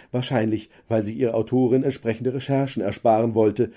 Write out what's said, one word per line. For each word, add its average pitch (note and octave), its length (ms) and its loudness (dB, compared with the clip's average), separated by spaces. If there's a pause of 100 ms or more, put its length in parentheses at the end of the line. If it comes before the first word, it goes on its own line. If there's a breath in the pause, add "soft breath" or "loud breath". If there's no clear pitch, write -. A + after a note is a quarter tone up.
(120)
Wahrscheinlich, A2 580 -2 (180 soft breath)
weil A2 160 0
sich G#2+ 140 -6
ihre B2 160 0
Autorin B2+ 500 2
entsprechende B2+ 500 -4
Recherchen C3+ 480 -2
ersparen A2 540 2
wollte, A2 420 2